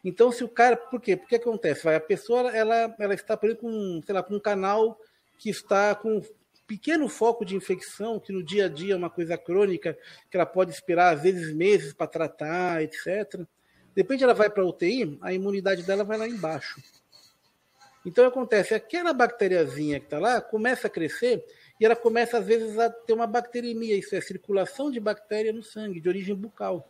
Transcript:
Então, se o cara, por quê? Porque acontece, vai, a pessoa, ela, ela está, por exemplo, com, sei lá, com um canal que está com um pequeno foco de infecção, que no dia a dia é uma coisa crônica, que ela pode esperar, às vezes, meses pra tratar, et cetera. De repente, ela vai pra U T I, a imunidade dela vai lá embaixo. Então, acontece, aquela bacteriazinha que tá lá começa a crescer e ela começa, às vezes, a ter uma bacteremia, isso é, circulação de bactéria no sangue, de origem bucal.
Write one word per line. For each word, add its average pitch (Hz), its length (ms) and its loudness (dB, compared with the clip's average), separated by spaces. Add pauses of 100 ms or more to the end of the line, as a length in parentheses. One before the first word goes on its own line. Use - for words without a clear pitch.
Então, 226 280 4
se 240 120 -6
o 233 40 -8
cara, 233 280 4
por 240 240 -8
quê? 185 160 0
Porque 202 200 -2
acontece, 220 480 -2
vai, 160 100 4
a 160 60 2
pessoa, 240 540 0
ela, 226 440 0
ela 202 160 -2
está, 214 220 -4
por 208 100 -2
exemplo, 226 220 -2
com, 196 360 -6
sei 202 100 -6
lá, 185 80 0
com 185 120 -6
um 208 60 -2
canal 208 580 0 (400)
que 220 120 -6
está 202 440 2
com 220 240 -2
um 180 40 -4 (440)
pequeno 285 420 -2
foco 226 360 0
de 185 100 -6
infecção, 196 640 -6
que - 140 -10
no 190 100 -6
dia 190 240 0
a - 20 -2
dia 170 260 -4
é - 20 0
uma 175 140 -4
coisa 170 280 -4
crônica, 175 580 0 (340)
que - 60 -4
ela 170 100 4
pode 180 260 0
esperar, 175 420 4
às 147 80 -4
vezes, 165 320 0
meses 165 380 2
pra 165 140 -4
tratar, 165 760 -4
et 156 120 -6
cetera. 190 520 -6 (480)
De 196 80 2
repente, 262 220 2
ela 247 100 8
vai 208 160 4
pra 196 140 2
U 175 80 0
T 175 160 -2
I, 208 340 -2
a 180 100 -6
imunidade 190 520 -2
dela 196 200 0
vai 220 140 -4
lá 220 80 -4
embaixo. 160 560 -8 (1200)
Então, 240 200 6
acontece, 226 480 2
aquela 330 400 -2
bacteriazinha 165 840 2
que - 80 -12
tá 151 120 -6
lá 226 200 2
começa 220 480 -2
a 202 40 0
crescer 190 520 -2 (380)
e 220 60 6
ela 226 100 6
começa, 233 400 2
às 208 80 0
vezes, 220 340 0
a 233 120 4
ter 226 240 -2
uma 233 120 0
bacteremia, 233 680 -2
isso 190 180 -4
é, 185 60 -2
circulação 196 680 -4
de 240 100 -6
bactéria 214 540 -4
no 226 80 -10
sangue, 208 400 -10
de 170 80 0
origem 196 240 -4
bucal. 190 560 -6